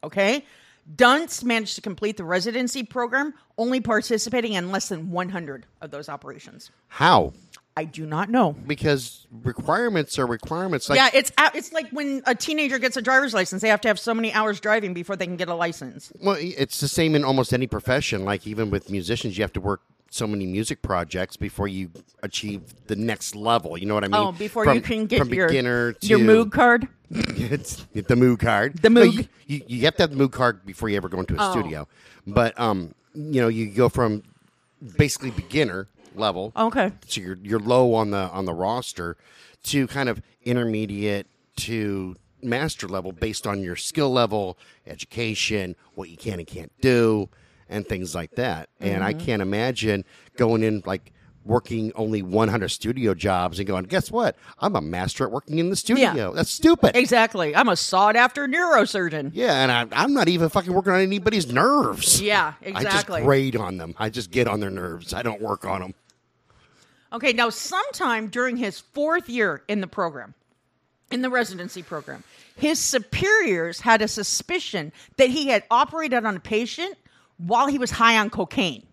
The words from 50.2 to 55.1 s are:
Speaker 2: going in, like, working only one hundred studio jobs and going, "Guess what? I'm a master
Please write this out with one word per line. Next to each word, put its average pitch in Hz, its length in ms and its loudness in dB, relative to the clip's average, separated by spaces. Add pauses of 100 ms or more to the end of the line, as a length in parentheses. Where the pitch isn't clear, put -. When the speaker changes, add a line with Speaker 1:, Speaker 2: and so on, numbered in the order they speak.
Speaker 2:
going 113 260 4
in, 107 240 0
like, 95 260 -6 (320)
working 113 500 -2
only 110 280 -2
one 104 260 2
hundred 101 220 0
studio 117 440 0
jobs 90 460 0
and 98 80 -4
going, 92 160 -2
"Guess 175 260 -2
what? 214 240 0 (240)
I'm 214 160 -2
a 101 60 0
master 87 440 -4